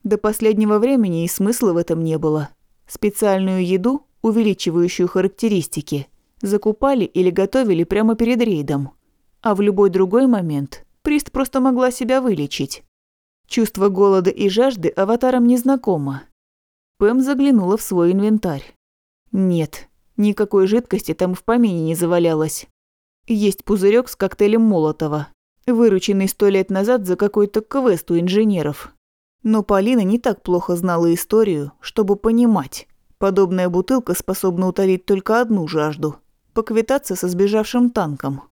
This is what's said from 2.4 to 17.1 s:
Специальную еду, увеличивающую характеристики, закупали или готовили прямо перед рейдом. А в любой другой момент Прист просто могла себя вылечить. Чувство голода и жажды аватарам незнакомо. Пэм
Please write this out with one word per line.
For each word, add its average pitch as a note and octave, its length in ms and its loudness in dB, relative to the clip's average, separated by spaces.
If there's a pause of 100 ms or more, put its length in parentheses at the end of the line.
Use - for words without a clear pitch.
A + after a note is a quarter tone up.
Специальную F#3+ 760 0
еду, F#3+ 400 -2 (160)
увеличивающую F#3 880 0
характеристики, F#3 960 -2 (340)
закупали G#3+ 640 0
или F3+ 260 0
готовили G3 540 0
прямо A3 320 0
перед A#3 260 0
рейдом. D3 500 -2 (500)
А G#3+ 140 0
в G3 60 -2
любой G3+ 280 2
другой F#3+ 380 2
момент D#3+ 580 -2 (160)
Прист D4 300 -2
просто C4 280 -4
могла B3+ 320 2
себя B3+ 300 -2
вылечить. D3 600 -4 (640)
Чувство G3+ 420 0
голода F#3+ 400 4
и - 180 -2
жажды G#3 420 0
аватарам A#3+ 580 0
незнакомо. A#3 760 0 (720)
Пэм A#3 240 2